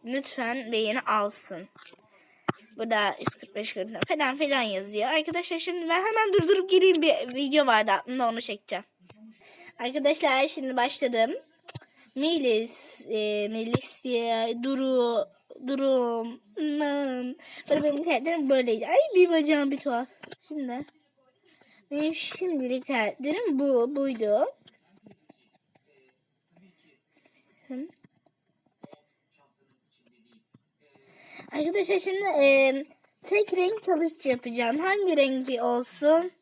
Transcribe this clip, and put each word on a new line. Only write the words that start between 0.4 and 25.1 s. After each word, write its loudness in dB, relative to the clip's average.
beğeni -2
alsın. -2
Burada 0
yüz -2
kırk -8
beş -8
görüntülenme -4
falan 0
filan 0
yazıyor. -4
Arkadaşlar -2
şimdi -4
ben 2
hemen 2
durdurup 4
gireyim, 6
bir 2
video 2
vardı 4
aklımda, 0
onu -6
çekeceğim. -10
Arkadaşlar 2
şimdi -4
başladım. 2
Melis, -2
e, -2
Melis -4
diye -2
Duru, 0
Durum. -2
Hmm. -4
Böyle 2
benim 0
karakterim 0
böyleydi. 2
Ay 2
bir 8
bacağım 2
bir -4
tuhaf. -2
Şimdi. -8
Benim -2
şimdilik -4
karakterim -2
bu, 2
buydu. 0